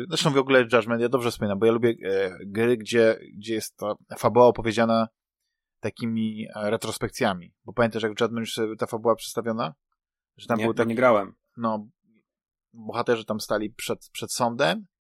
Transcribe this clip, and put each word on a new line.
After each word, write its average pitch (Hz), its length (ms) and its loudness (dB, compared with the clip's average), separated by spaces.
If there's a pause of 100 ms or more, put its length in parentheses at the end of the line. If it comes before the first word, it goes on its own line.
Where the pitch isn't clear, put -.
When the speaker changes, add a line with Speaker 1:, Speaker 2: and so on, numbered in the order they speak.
Speaker 1:
zresztą 160 240 0
w 135 40 2
ogóle 135 240 6
Judgment 117 400 2
ja 120 80 2
dobrze 120 220 0
wspominam, 104 280 -2
bo 104 60 2
ja 113 60 6
lubię, 117 180 2 (140)
e, 95 420 -2
gry, 113 320 0
gdzie, 110 420 2 (180)
gdzie 110 160 -8
jest - 240 -8
ta 104 160 -4 (240)
fabuła 120 300 6
opowiedziana 113 600 2 (720)
takimi, 110 760 -4
e, 107 140 -4
retrospekcjami. 110 840 -4 (120)
Bo 104 80 -16
pamiętasz, 113 300 0
jak 110 100 -2
w 104 80 -6
Judgment 113 260 -2
już, - 100 -8
e, 110 200 -2
ta 120 100 -4
fabuła 113 280 0
przedstawiona? 117 580 -6 (640)
Że - 100 -14
tam 117 100 0
Speaker 2:
Nie, 107 80 -2
Speaker 1:
był 113 80 0
taki, 113 160 0
Speaker 2:
nie 113 60 -2
grałem. 113 400 2 (220)
Speaker 1:
no, 110 300 -4 (880)
bohaterzy 113 520 -2
tam 107 140 -4
stali 107 300 -4
przed, - 420 -8
przed - 220 -12
sądem 139 520 0 (160)